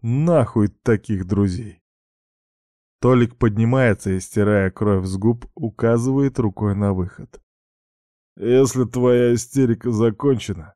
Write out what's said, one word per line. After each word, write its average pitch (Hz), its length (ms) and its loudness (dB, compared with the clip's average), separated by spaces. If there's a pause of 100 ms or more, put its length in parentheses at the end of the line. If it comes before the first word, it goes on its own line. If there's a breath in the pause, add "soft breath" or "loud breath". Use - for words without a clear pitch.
Нахуй 123 640 0
таких 101 580 -2
друзей! 98 560 -2 (1160)
Толик 120 380 2
поднимается 113 720 0
и, 95 100 -2
стирая 101 520 0
кровь 98 340 0
с 95 100 -6
губ, 117 380 -2
указывает 127 880 -2
рукой 104 360 -2
на 101 180 0
выход. 92 460 -8 (960)
«Если 127 500 2
твоя 123 500 2
истерика 120 560 -2
закончена 110 840 -2